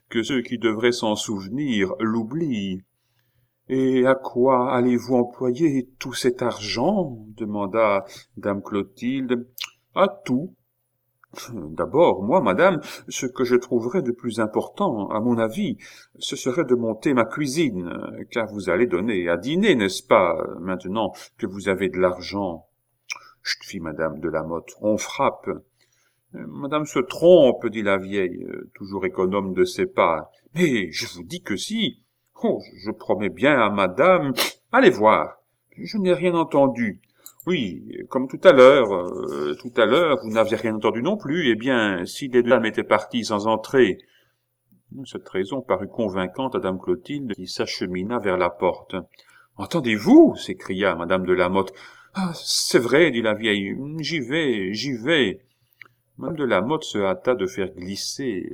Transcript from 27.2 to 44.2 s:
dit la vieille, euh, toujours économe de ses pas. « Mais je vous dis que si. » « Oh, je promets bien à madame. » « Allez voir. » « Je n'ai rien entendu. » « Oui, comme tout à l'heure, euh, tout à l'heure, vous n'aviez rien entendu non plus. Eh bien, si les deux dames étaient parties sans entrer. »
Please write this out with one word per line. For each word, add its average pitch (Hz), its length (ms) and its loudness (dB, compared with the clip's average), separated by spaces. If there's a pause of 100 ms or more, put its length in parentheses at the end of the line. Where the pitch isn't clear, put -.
dit 107 140 -6
la 98 160 2
vieille, 92 500 -4
euh, - 260 -14
toujours 95 300 -8
économe 95 480 -2
de 92 140 2
ses 92 200 -2
pas. « 82 440 -4 (240)
Mais 123 360 0
je 78 240 -8
vous 87 100 -16
dis 175 180 -12
que 101 140 -6
si. » « 208 440 -4 (440)
Oh, 139 160 -2 (160)
je 104 160 -10
promets 101 380 -4
bien 120 300 2
à 104 80 4
madame. » « 131 640 2 (400)
Allez 233 180 6
voir. » « 104 520 4 (340)
Je 220 220 -8
n'ai 185 140 2
rien 170 220 0
entendu. » « 131 680 2 (460)
Oui, 117 340 -2 (280)
comme 131 180 -2
tout 156 160 -10
à 185 80 12
l'heure, 131 400 10
euh, 76 640 -4
tout - 180 -12
à 113 100 6
l'heure, 147 360 4
vous 113 80 -8
n'aviez 110 260 2
rien 110 200 -2
entendu 110 260 0
non 196 140 0
plus. 156 340 -2
Eh 113 60 2
bien, 107 480 0
si 135 240 -10
les 123 160 6
deux 120 60 2
dames 113 160 4
étaient 107 180 -2
parties 107 400 0
sans 107 240 -2
entrer. » 110 500 4 (1080)